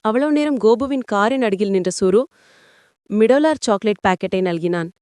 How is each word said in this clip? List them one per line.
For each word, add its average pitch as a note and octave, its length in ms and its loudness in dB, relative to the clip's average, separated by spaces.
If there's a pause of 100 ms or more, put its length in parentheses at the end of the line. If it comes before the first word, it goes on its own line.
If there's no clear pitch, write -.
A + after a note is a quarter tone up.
அவ்வளவு C4 320 0
நேரம் D4 240 0
கோபுவின் A#3+ 480 0
காரின் A3 380 0
அருகில் G3+ 280 -2
நின்ற F#3 200 0
சுரு F#3+ 320 2 (880)
மிடோலார் B3+ 500 2
சாக்லேட் G#3 480 -2
பாக்கெட்டை F#3 320 -2
நல்கினான். E3+ 500 -2 (120)